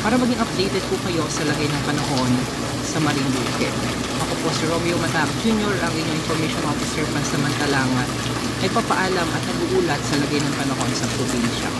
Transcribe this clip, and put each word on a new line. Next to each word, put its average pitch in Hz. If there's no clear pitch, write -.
para 233
maging 240
updated 190
po 190
kayo 170
sa 156
lagay 147
ng 143
panahon 127
sa -
Marinduque. 135
Ako -
po -
si -
Romeo 170
Matar 160
Junior, 214
ang 170
inyong 160
information 160
officer 151
pansamantalang 139
nagpapaalam 185
at -
nag-uulat 170
sa -
lagay 143
ng 143
panahon 131
sa 131
probinsya. 117